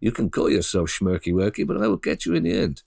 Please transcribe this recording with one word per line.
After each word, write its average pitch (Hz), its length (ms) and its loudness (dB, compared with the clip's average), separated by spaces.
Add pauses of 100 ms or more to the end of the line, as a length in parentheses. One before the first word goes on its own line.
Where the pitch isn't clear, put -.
You - 120 0
can 101 180 -2
call - 200 0
yourself 85 400 2
Schmirky 90 420 -2
Worky, 95 340 0
but 85 100 -2
I 101 120 0
will 98 80 2
get - 300 -4
you 170 80 0
in - 100 2
the 87 120 0
end. - 300 -2